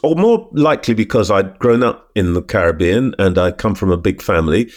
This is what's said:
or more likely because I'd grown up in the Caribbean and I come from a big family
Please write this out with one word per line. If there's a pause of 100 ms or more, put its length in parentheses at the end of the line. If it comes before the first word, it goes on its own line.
or
more
likely
because
I'd
grown
up
in
the
Caribbean
and
I
come
from
a
big
family